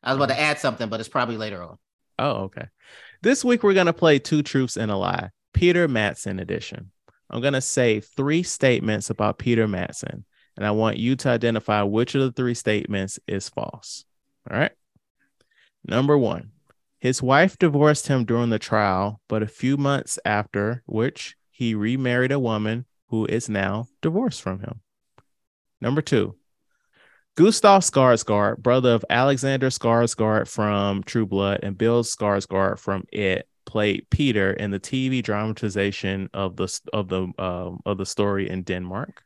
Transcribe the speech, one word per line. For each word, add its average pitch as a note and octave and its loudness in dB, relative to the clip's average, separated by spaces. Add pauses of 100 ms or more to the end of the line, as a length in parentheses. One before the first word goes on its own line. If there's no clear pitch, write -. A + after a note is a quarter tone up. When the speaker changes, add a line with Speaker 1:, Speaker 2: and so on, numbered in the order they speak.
Speaker 1:
I B2 -2
was C3+ 2
about C3+ 2
to C3+ 0
Speaker 2:
Okay. D3+ 0
Speaker 1:
add D3+ 0
something, A#2+ -2
but A2 -6
it's A2 -10
probably B2 -2
later G#2+ -8
on. E2+ -16 (420)
Speaker 2:
Oh, A#2+ -2
okay. - -12 (540)
This B3+ 2
week A#3+ 2
we're G3+ 6
gonna F3+ 4
play D#3 4
Two D3 0
Truths C3 0
and A2 -2
a G2+ -2
Lie, F#2 -2 (220)
Peter F3 4
Madsen G#2 -2
edition. - -8 (420)
I'm A#2 -4
gonna C3+ 0
say A#2 2
three D3 -2
statements A2 0
about G#2 -2
Peter A2+ 2
Madsen, - -8 (320)
and G#2 -4
I G#2 0
want G#2+ 0
you B2 0
to C#3 -2
identify A2 0
which G#2+ 0
of C#3 2
the C3 0
three B2 -2
statements G2+ -4
is G2 -6
false. - -12 (460)
All - -4
right. - 0 (1120)
Number C#3+ 2
one, G2+ -2 (480)
his B2+ 0
wife C#3+ 4
divorced D3+ 4
him C3 2
during A#2 0
the A2 0
trial, G#2 0
but G#2+ 0
a G#2+ -2
few C3 -2
months C#3 -2
after G#2+ -2
which - -4 (120)
he A#2 -4
remarried B2 0
a C#3+ 0
woman A2+ -2 (220)
who A2 -2
is A#2 -2
now G2+ -2 (140)
divorced F#3+ -2
from F#2 -6
him. - -12 (1000)
Number C#3 0
two, G2+ 0 (1000)
Gustav G3 8
Skarsgård, A2+ 2
brother B2 4
of A2 0
Alexander C3+ 2
Skarsgård A#2 2
from G2+ -2
True A2+ -2
Blood G2 -2
and G2 -6
Bill A#2 2
Skarsgård G2 0
from G2 -6
It, F#2+ -2 (180)
played G#2+ -2
Peter G#2+ 2
in G2+ -4
the G2 -4
T C3 -4
V B2+ -2
dramatization G2+ -4
of F#2+ -4
the F#2+ -4
s-, - -8 (120)
of G2+ -2
the, F#2 -4
um, F2+ -6
of G2+ -4
the F#2+ -6
story G2+ -2
in F#2 -6
Denmark. F#2 -8